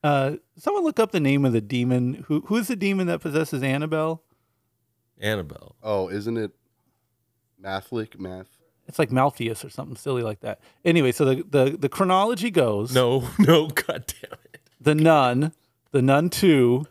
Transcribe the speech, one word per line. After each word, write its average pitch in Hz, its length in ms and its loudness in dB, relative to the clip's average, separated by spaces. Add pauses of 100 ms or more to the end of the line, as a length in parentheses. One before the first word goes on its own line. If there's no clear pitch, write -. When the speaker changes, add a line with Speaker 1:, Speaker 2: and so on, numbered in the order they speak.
Speaker 1:
Uh, 143 340 0 (200)
someone 403 260 -2
look 302 160 -2
up 220 120 0
the 190 80 -2
name 139 260 2
of 127 80 2
the 113 80 0
demon. 123 640 -2
Who, 151 200 -2
who 208 80 0
is 226 120 -2
the 254 80 -4
demon 196 300 -2
that 170 160 -4
possesses 151 400 -4
Annabelle? 156 640 -4 (960)
Speaker 2:
Annabelle. 101 640 -6
Speaker 3:
Oh, 98 260 -2
isn't 104 260 -6
it 107 140 -6 (1120)
Mathlik? 98 580 -8
Math? 92 280 -14 (400)
Speaker 1:
It's - 100 -10
like 143 140 -2
Malthius 127 520 -2
or 139 60 -16
something 139 260 -14
silly 127 280 -6
like 107 160 -8
that. 110 220 -12 (220)
Anyway, 165 280 4
so 147 140 0
the, 131 220 0
the, 143 300 2
the 143 120 -2
chronology 190 600 0
goes 120 420 0
Speaker 2:
No, 127 420 2
<laughs> - 60 -2
no, 160 280 6
God - 440 -6 (100)
damn - 180 -18 (140)
it. - 60 -20 (220)
Speaker 1:
The 151 140 4
Nun, 151 580 4 (380)
The 139 100 2
Nun 143 300 4
Two. 139 600 4